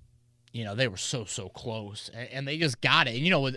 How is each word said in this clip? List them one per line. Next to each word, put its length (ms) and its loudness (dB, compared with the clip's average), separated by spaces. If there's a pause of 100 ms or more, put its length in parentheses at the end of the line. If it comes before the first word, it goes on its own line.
(520)
you 120 -6
know, 120 -6
they 120 2
were 100 -8
so, 280 -4
so 240 -8
close, 640 -10
and, 160 -10
and 180 -6
they 100 -2
just 240 0
got 260 6
it. 80 -2
And, 80 0
you 60 4
know, 120 6
what, 160 0